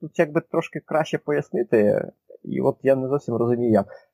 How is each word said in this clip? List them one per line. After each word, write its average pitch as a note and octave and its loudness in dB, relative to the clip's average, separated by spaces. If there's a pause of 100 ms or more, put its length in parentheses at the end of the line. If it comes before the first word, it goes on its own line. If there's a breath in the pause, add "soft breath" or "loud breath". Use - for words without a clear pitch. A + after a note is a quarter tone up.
тут D#3 -4
якби D#3+ 0
трошки - -6
краще D#3 -2
пояснити, G#2+ 0 (320)
і B2+ -4
от C3+ 0
я C3+ 4
не C3 -2
зовсім C3+ -2
розумію, A#2+ 0
як. G2+ 2 (260 loud breath)